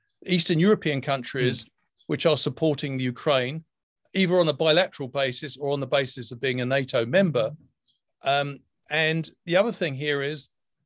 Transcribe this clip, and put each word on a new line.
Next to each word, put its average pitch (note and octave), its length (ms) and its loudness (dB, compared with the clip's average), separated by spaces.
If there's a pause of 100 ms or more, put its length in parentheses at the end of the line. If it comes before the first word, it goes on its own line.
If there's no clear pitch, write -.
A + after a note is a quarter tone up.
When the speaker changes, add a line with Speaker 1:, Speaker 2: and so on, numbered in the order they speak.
(260)
Speaker 1:
Eastern F3+ 320 2
European E3+ 420 2
countries, B2+ 640 -2
Speaker 2:
Mm. - 40 -20 (400)
Speaker 1:
which D3+ 180 -2
are D#3 100 4
supporting C#3 600 -2
the C3 80 -4
Ukraine, C3 600 -2 (500)
either F#3 260 2
on E3 80 4
a D3 40 4
bilateral D3+ 560 2
basis C3+ 480 -4
or C#3 140 -4
on C#3+ 100 -2
the C3 60 -4
basis C3 460 -2
of A#2+ 80 -12
being B2+ 200 -2
a B2 60 -2
nato C3 380 0
member. C3 480 2 (680)
Um, C#3+ 360 -2 (320)
and D#3 400 0 (140)
the E3+ 120 2
other G#3+ 160 4
thing D#3 220 -4
here C#3+ 280 -2
is D3+ 260 -6 (380)